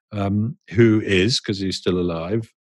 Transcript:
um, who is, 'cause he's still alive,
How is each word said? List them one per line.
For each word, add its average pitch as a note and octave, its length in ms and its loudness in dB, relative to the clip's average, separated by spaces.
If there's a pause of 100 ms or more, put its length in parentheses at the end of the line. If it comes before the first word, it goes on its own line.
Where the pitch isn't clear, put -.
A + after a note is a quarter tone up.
(120)
um, G#2 460 -2 (120)
who G#2+ 320 4
is, G2 380 0
'cause G2 200 -6
he's F#2+ 180 -4
still F2+ 220 -2
alive, F2 540 -4 (160)